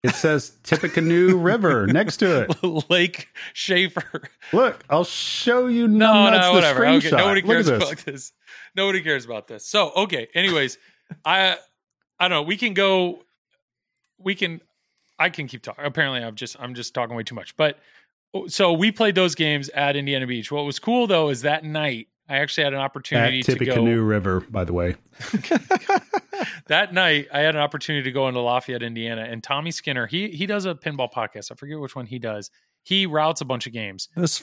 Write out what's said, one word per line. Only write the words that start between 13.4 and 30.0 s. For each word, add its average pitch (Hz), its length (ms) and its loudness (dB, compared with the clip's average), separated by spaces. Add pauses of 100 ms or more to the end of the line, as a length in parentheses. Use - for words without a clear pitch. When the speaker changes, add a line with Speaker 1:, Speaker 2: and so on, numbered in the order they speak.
Speaker 2:
We 190 160 -4
can. 170 260 -6 (560)
I 170 120 0
can 156 180 -8
keep 123 160 -16
talking. 123 220 -14
Apparently, 139 360 -2
I'm 117 140 -10
just, 117 240 -12
I'm 123 160 -12
just 120 180 -12
talking 120 220 -4
way 113 80 -4
too 117 120 -10
much. 98 220 -14
But, 151 220 0 (540)
oh, 190 140 -8
so 175 260 4
we 185 180 2
played 208 240 0
those 180 180 2
games 147 360 -2
at 143 260 0
Indiana 139 320 -2
Beach. 120 240 -6
What 147 140 -4
was 143 120 -6
cool 240 300 0
though 165 220 2
is 120 140 -4
that 151 200 0
night 151 460 -6 (200)
I 139 100 -2
actually 151 260 -2
had 139 80 -2
an 139 60 -4
opportunity 127 600 0
Speaker 1:
At 123 60 -4
Speaker 2:
to 131 80 2
go 120 120 0
Speaker 1:
Tippecanoe 117 380 2
River, 98 380 0
by 95 240 -6
the 87 80 -6
way. 87 240 -2 (360)
Speaker 2:
<laughs> - 20 -4 (1300)
That 185 260 0
night, 160 380 2
I 143 100 -2
had 156 140 2
an 151 60 0
opportunity 147 440 -4
to 131 60 -4
go 135 160 -2
into 123 140 -4
Lafayette, 123 400 -2
Indiana, 117 480 -8
and 113 140 -10
Tommy 147 280 -4
Skinner, 127 360 -6